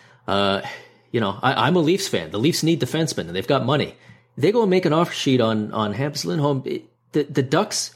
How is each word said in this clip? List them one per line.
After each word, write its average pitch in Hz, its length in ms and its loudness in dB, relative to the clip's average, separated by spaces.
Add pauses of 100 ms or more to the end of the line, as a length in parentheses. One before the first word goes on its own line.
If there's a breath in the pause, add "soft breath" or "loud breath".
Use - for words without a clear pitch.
(280 loud breath)
uh, 98 340 2 (480 loud breath)
you 120 100 0
know, 98 220 -2
I, 123 240 2
I'm 165 80 2
a 180 60 4
Leafs 175 260 0
fan. 85 240 -4
The 101 80 -6
Leafs 151 240 0
need 156 180 2
defensemen, 156 460 -2
and 85 80 -10
they've 95 100 -4
got 135 220 0
money. 135 300 0 (400 soft breath)
They 156 160 2
go 240 100 4
and 202 80 2
make 185 140 2
an 151 80 4
offer 165 200 2
sheet 127 280 2
on, 110 320 0
on 107 200 -2
Hampus 143 320 -4
Lindholm. 147 400 0
It, - 200 -6 (280)
the, 151 100 2
the 139 200 -2
Ducks - 540 -2